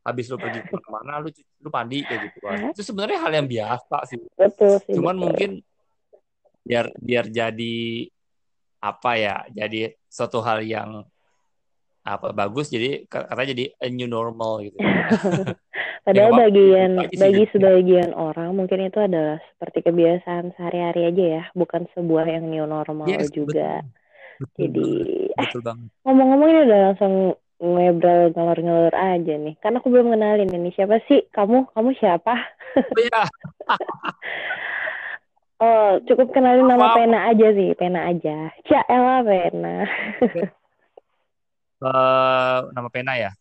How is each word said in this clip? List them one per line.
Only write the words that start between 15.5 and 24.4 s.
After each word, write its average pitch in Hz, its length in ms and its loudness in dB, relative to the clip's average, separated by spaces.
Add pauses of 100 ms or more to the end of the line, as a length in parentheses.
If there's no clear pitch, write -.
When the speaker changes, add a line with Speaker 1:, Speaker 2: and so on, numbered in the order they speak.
Speaker 2:
Padahal 196 240 4
Speaker 1:
Ya, 226 60 6
nggak - 0 -
apa-apa. 240 160 6
Speaker 2:
bagian, 190 440 6
Speaker 1:
Itu 185 60 0
aja 180 80 -2
sih 180 140 -8
Speaker 2:
bagi 196 160 6
Speaker 1:
jadinya. 208 180 4
Speaker 2:
sebagian 185 600 4
orang 165 400 -6
mungkin 190 280 -4
itu 190 160 -6
adalah 160 380 0 (100)
seperti - 360 -10
kebiasaan 175 600 0 (120)
sehari-hari 175 480 -4
aja 175 260 0
ya, 160 120 -6 (100)
bukan 170 300 -4 (100)
sebuah 160 340 0
yang 165 220 -6
new 156 160 -6
normal 151 420 -8
Speaker 1:
Yes, 156 220 -4
Speaker 2:
juga. 156 560 -6
Speaker 1:
betul. - 540 -20
Betul - 180 -16